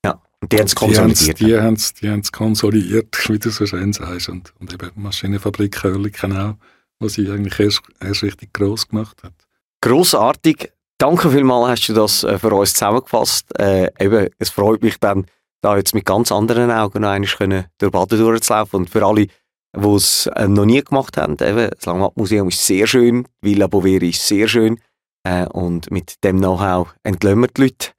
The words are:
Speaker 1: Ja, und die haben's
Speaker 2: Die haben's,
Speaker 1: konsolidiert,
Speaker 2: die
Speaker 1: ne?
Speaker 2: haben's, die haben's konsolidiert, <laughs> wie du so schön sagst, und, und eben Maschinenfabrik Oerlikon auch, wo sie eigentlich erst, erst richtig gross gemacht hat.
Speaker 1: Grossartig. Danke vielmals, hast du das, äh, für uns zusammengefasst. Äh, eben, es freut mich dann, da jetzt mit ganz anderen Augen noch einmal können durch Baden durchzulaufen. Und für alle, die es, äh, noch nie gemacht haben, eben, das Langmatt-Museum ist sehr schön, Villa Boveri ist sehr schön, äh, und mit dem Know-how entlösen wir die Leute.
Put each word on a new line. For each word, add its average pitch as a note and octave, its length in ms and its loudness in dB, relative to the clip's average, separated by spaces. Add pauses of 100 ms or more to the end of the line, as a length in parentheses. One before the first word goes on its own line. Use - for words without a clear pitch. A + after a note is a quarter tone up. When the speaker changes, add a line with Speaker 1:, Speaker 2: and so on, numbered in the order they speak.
Speaker 1:
Ja, - 160 -4 (200)
und F#2 100 -8
die G#2+ 60 2
haben's G#2 180 2
Speaker 2:
Die - 60 -4
haben's, G#2+ 160 4
Speaker 1:
konsolidiert, G#2+ 440 2
Speaker 2:
die A2 120 2
Speaker 1:
ne? A2 100 4
Speaker 2:
haben's, A2+ 320 0
die G#2 160 -6
haben's G#2 220 -4
konsolidiert, G#2+ 880 0
<laughs> - 60 -4
wie G#2+ 100 0
du A2+ 120 -4
so G#2 160 -2
schön F#2+ 260 -4
sagst, F2+ 380 -8
und, F#2 280 -14
und F2+ 140 -16
eben F#2 240 -14
Maschinenfabrik G2+ 880 -4
Oerlikon G2+ 520 -4
auch, G2+ 180 -4 (440)
wo A2+ 100 -6
sie G2+ 220 -2
eigentlich G2+ 300 -6
erst, G#2 220 0 (180)
erst G2 220 -4
richtig G2+ 320 -8
gross G2+ 340 -4
gemacht A2 340 -8
hat. F#2 120 -20 (480)
Speaker 1:
Grossartig. C#3+ 920 2 (260)
Danke D#3 320 2
vielmals, B2+ 400 4
hast A#2 180 -2
du A2 60 -2
das, G#2+ 300 2
äh, G#2 140 0
für G#2+ 140 0
uns G2 220 2
zusammengefasst. - 720 0 (120)
Äh, F#2+ 400 2
eben, G2+ 300 2 (100)
es - 120 -6
freut G#2 320 0
mich A2 160 0
dann, G2 260 0 (380)
da G2+ 160 2
jetzt G2 160 -2
mit G2+ 100 -2
ganz G2+ 260 0
anderen A2+ 400 2
Augen G#2+ 300 -2
noch G#2 80 0
einmal G2 220 -2
können F#2+ 340 -2 (140)
durch G2 140 0
Baden F#2+ 260 0
durchzulaufen. A2 640 0
Und F2 100 -6
für G#2 160 0
alle, G#2 200 4
die - 600 -8 (100)
es, - 300 0 (100)
äh, G#2+ 100 0
noch G2+ 200 4
nie B2+ 160 4
gemacht - 340 -2
haben, D2+ 240 -4
eben, A2 300 0
das - 160 -12
Langmatt-Museum G2 640 0
ist - 180 -4
sehr G2+ 200 2
schön, A#2+ 400 2 (140)
Villa G2+ 260 2
Boveri F#2 440 2
ist - 180 -4
sehr G#2 180 2
schön, A2 320 2 (460)
äh, F2+ 220 -2
und F2 440 -6
mit - 320 -8
dem F#2+ 140 2
Know-how F#2 560 0 (100)
entlösen G2+ 380 0
wir B2 80 2
die - 140 0
Leute. - 260 -2 (100)